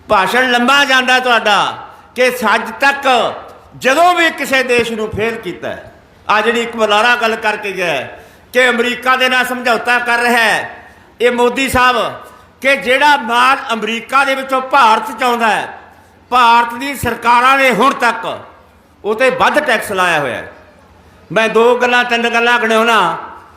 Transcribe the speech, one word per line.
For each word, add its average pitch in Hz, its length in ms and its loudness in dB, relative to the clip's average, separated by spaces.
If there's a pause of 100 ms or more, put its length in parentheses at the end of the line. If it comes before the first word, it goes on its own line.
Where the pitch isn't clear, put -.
ਭਾਸ਼ਣ 214 420 2
ਲੰਬਾ 247 340 2
ਜਾਂਦਾ 254 340 2
ਤੁਹਾਡਾ 214 680 0 (260)
ਕਿ 254 140 2
ਅੱਜ 226 420 -2 (100)
ਤੱਕ 262 540 0 (440)
ਜਦੋਂ 330 360 2
ਵੀ 330 160 0
ਕਿਸੇ 269 320 -2
ਦੇਸ਼ 240 300 0
ਨੂੰ 214 240 -6
ਫੇਲ 220 200 -4
ਕੀਤਾ 160 320 -10
ਹੈ, - 260 -14 (340)
ਆਹ 214 140 2
ਜਿਹੜੀ 233 180 0
ਇੱਕ 233 160 -6
ਬੁਲਾਰਾ 220 400 2
ਗੱਲ 220 200 -2
ਕਰਕੇ 208 360 -4
ਗਿਆ 185 140 -4
ਹੈ 131 380 -6 (280)
ਕਿ 254 160 2
ਅਮਰੀਕਾ 240 480 0
ਦੇ 254 120 0
ਨਾਲ 247 180 0
ਸਮਝੌਤਾ 240 520 -2
ਕਰ 240 200 -2
ਰਿਹਾ 240 200 0
ਹੈ 170 320 0 (500)
ਇਹ 240 100 2
ਮੋਦੀ 240 380 0
ਸਾਹਿਬ, 247 440 2 (480)
ਕਿ 269 160 0
ਜਿਹੜਾ 277 400 2
ਮਾਲ 247 400 0 (160)
ਅਮਰੀਕਾ 226 520 -2
ਦੇ 269 100 -2
ਵਿੱਚੋਂ 262 260 -4
ਭਾਰਤ 254 580 2
'ਚ - 40 -4
ਆਉਂਦਾ 240 240 0
ਹੈ, 170 320 -2 (520)
ਭਾਰਤ 240 440 2
ਦੀ 277 200 -8
ਸਰਕਾਰਾਂ 240 640 2
ਨੇ 262 120 4
ਹੁਣ 240 240 2
ਤੱਕ 196 460 -4 (640)
ਉਹ 208 100 -2
'ਤੇ 254 160 2
ਵੱਧ 247 280 2
ਟੈਕਸ 220 340 -2
ਲਾਇਆ 180 280 0
ਹੋਇਆ 127 140 -4
ਹੈ। 87 180 -10 (800)
ਮੈਂ 208 160 2
ਦੋ 233 280 4
ਗੱਲਾਂ, 247 280 2
ਤਿੰਨ 233 240 0
ਗੱਲਾਂ 233 300 2
ਗਿਣਾਉਣਾ 220 580 2 (400)